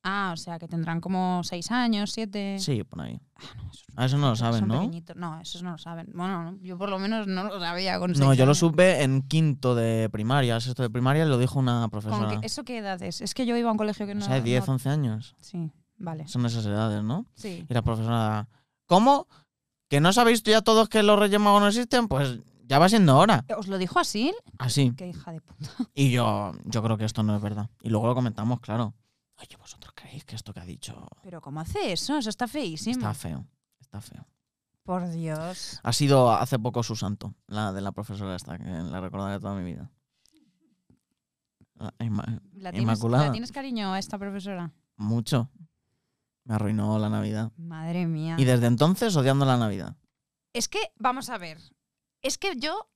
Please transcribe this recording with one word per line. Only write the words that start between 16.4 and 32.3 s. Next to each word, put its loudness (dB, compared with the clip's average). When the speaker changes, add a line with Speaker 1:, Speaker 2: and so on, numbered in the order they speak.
Speaker 2:
esas -2
edades, -2
¿no? -4
Speaker 1:
Sí. -12
Speaker 2:
Y -4
la 0
profesora, 0
"¿Cómo? 6
¿Que 4
no 6
sabéis 6
ya 6
todos 6
que 4
los 8
Reyes 4
Magos 6
no 6
existen? 2
Pues 0
ya 4
va 8
siendo 8
hora". 6
Speaker 1:
¿Os -8
lo -2
dijo 0
así? 0
Speaker 2:
Así. 2
Speaker 1:
Qué -12
hija -14
de -14
puta. -16
Speaker 2:
Y 4
yo, 0
"Yo -2
creo 0
que -2
esto -2
no 2
es -2
verdad". -6
Y -6
luego 2
lo 2
comentamos, -2
claro. -4
"Oye, -20
¿vosotros -20
creéis -18
que -16
esto -14
que -14
ha -16
dicho?". -14
Speaker 1:
¿Pero -16
cómo -10
hace -4
eso? -2
Eso -2
está -4